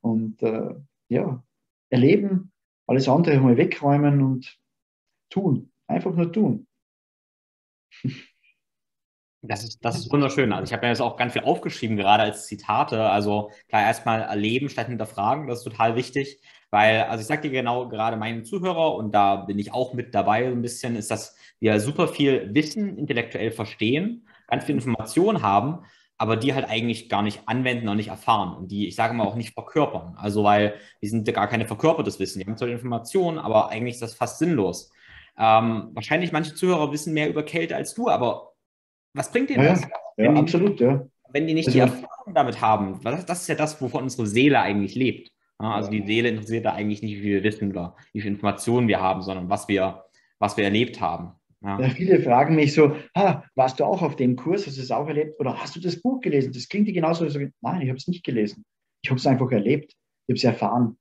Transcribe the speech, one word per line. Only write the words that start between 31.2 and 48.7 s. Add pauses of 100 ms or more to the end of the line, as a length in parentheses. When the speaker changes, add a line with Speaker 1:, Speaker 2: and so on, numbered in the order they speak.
Speaker 2:
gar
keine
verkörpertes
Wissen,
wir
haben
zwar
Informationen,
aber
eigentlich
ist
das
fast
sinnlos. (460)
Ähm,
wahrscheinlich
manche
Zuhörer
wissen
mehr
über
Kälte
als
du,
aber (640)
was
bringt
denen
Speaker 1:
Ja,
Speaker 2:
das?
Speaker 1:
ja, (260)
Speaker 2:
Wenn
die
Speaker 1:
absolut,
ja. (260)
Speaker 2:
wenn
die
nicht
Speaker 1:
Also
Speaker 2:
die
Erfahrung
damit
haben,
weil
das,
das
ist
ja
das,
wovon
unsere
Seele
eigentlich
lebt. (280)
Ja,
also
Speaker 1:
Ja.
Speaker 2:
die
Seele
interessiert
da
eigentlich
nicht,
wie
viel
wir
wissen
oder (160)
wie
viel
Informationen